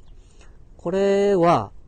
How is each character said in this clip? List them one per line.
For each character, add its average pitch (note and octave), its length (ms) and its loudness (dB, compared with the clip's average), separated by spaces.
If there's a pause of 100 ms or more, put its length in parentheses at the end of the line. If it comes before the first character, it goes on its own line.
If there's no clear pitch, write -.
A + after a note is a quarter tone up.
(760)
こ F3 140 -8
れ G3 440 0
は、 E3 360 0 (160)